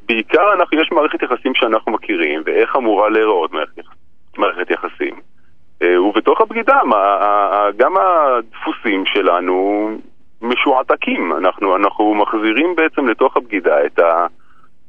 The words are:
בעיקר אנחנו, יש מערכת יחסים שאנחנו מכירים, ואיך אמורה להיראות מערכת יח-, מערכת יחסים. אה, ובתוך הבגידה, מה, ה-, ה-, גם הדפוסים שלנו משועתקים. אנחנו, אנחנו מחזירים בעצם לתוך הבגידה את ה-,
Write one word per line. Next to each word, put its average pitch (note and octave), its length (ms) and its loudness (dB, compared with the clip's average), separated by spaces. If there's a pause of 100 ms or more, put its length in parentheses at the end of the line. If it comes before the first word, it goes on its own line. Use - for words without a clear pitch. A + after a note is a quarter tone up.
בעיקר D3+ 440 2
אנחנו, E3+ 280 0
יש E3 120 -2
מערכת D#3 300 0
יחסים B2+ 320 -4
שאנחנו A2+ 380 0
מכירים, E2 540 -4
ואיך G2 300 0
אמורה G#2+ 320 2
להיראות G#2+ 440 0
מערכת D#2 260 -8
יח-, - 160 -18 (440)
מערכת F#2 320 -2
יחסים. - 440 -6 (680)
אה, F2 200 4
ובתוך G#2+ 380 2
הבגידה, B3+ 440 2
מה, C3 120 2
ה-, G2+ 600 2
ה-, G#2 200 2
גם C#3 200 2
הדפוסים C#3 1080 0
שלנו F#2 840 0 (540)
משועתקים. B2+ 920 -2
אנחנו, F#2 440 0
אנחנו G#2 380 0
מחזירים A2 600 0
בעצם D3+ 320 0
לתוך - 280 0
הבגידה E2 500 0
את - 120 -2
ה-, E2+ 280 4 (640)